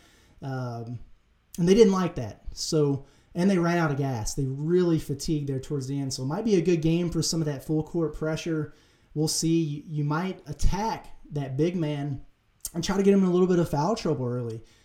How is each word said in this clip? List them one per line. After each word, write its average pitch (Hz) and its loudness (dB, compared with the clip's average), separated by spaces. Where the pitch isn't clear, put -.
Um, 123 -8
and 170 2
they 190 8
didn't 208 8
like 180 -2
that. 110 -10
So, 143 0
and 180 2
they 196 4
ran 170 2
out 160 2
of 135 -2
gas. 131 -4
They 139 -2
really 160 2
fatigued 143 -4
there 135 -4
towards 135 -6
the 139 -4
end. 135 -4
So 131 -6
it 131 -4
might 190 -4
be 214 4
a 175 6
good 165 2
game 165 2
for 165 -2
some 165 -2
of 156 -2
that 139 -6
full 156 0
court 156 -4
pressure. 156 -4
We'll 151 0
see. 165 0
You, 147 -6
you 147 -4
might 170 -2
attack 185 0
that 135 -6
big 175 0
man 147 -4
and 175 -4
try 196 -2
to 202 2
get 196 6
him 196 6
in 185 2
a - 2
little 180 4
bit 175 2
of 170 0
foul 160 0
trouble 135 -2
early, 120 -6